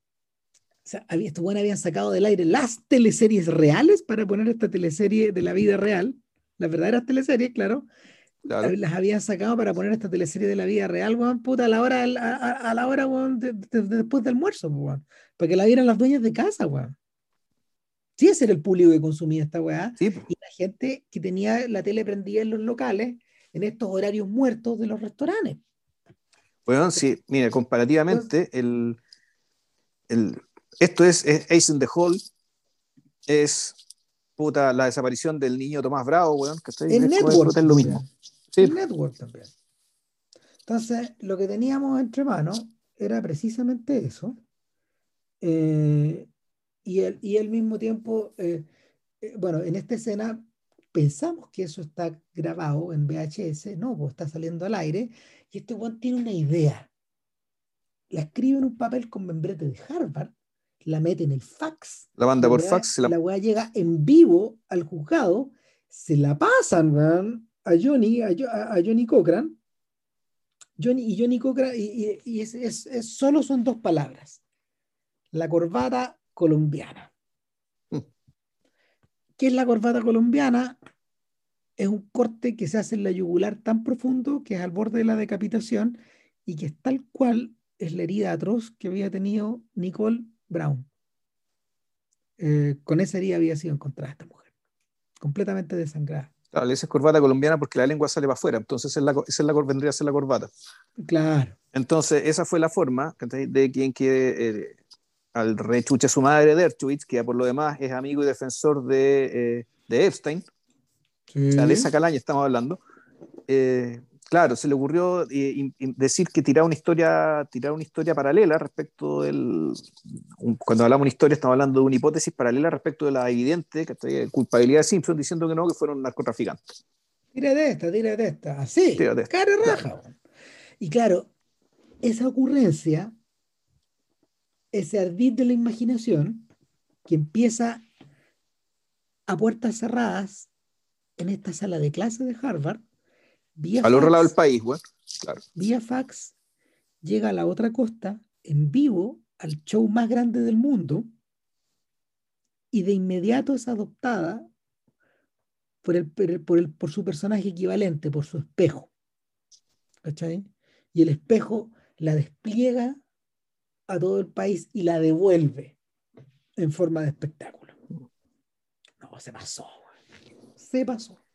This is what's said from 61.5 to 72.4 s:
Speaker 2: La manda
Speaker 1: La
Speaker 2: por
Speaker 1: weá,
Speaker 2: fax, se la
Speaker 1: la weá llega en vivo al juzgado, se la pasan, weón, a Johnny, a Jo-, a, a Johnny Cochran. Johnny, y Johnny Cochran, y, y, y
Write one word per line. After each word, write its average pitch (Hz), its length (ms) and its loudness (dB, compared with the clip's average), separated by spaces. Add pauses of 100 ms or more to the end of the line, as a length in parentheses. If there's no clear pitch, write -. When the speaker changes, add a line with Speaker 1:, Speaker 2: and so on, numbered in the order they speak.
Speaker 2:
La 120 100 0
manda 127 220 4
Speaker 1:
La - 20 6
Speaker 2:
por 123 100 6
Speaker 1:
weá, 165 100 0
Speaker 2:
fax, 185 260 0
se 135 60 0
la 123 80 2
Speaker 1:
la 170 100 0
weá 185 180 -2
llega 220 360 -2
en 165 300 0
vivo 226 640 6
al 180 160 -4
juzgado, 214 680 -2 (360)
se - 300 -2
la 143 200 2
pasan, 208 560 4
weón, 175 540 2 (160)
a 190 80 0 (100)
Johnny, 233 400 2
a 214 80 -2
Jo-, 240 200 -2
a, 220 240 -6
a 180 100 2
Johnny 226 220 0
Cochran. 220 500 2 (1300)
Johnny, 247 220 0 (100)
y 180 60 -4
Johnny 240 180 2
Cochran, 262 380 -2
y, 220 80 -4
y, 208 420 -6
y 220 160 -6